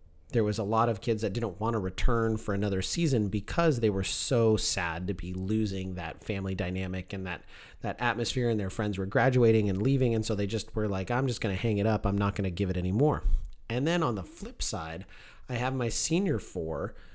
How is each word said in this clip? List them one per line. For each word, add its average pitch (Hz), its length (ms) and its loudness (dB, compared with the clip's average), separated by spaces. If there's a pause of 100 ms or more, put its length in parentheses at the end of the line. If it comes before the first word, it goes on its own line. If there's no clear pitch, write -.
(320)
there 117 120 2
was 104 160 0
a 107 40 0
lot 110 260 2
of 104 120 -2
kids 110 220 -2
that 98 100 0
didn't 104 260 -4
want 113 140 0
to 113 60 0
return 113 580 4
for 104 160 -2
another 98 280 0
season 127 480 0
because 127 500 0
they 110 100 4
were 95 140 0
so 113 540 2
sad 87 500 -2
to 98 60 0
be 90 200 -8
losing 95 640 -2
that 85 280 -8
family 95 320 -4
dynamic 92 580 -4
and 95 120 -6
that, 90 160 -8 (400)
that 104 180 -4
atmosphere, 120 500 0
and 110 100 2
their 95 100 -2
friends 104 280 -2
were 95 100 -2
graduating 117 640 6
and 95 120 0
leaving. 127 320 2
And 110 120 0
so 110 100 -2
they 101 100 -2
just 104 300 -4
were 107 120 0
like, 95 220 -2
"I'm 123 160 0
just 123 160 -2
gonna 98 140 0
hang 104 240 2
it 101 80 4
up. 110 180 2
I'm 101 120 2
not 101 180 2
gonna 98 160 -2
give 92 180 0
it 90 80 0
anymore." 95 460 2 (460)
And 127 180 0
then 170 160 2
on 120 120 0
the 95 80 -4
flip - 380 -10
side, 92 440 -6 (440)
I 123 60 -4
have 123 180 -2
my 127 160 0
senior 160 480 0
four, 80 560 -6 (220)